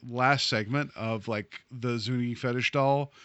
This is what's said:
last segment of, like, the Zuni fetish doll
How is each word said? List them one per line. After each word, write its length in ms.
last 400
segment 480
of, 320
like, 320
the 280
Zuni 360
fetish 380
doll 400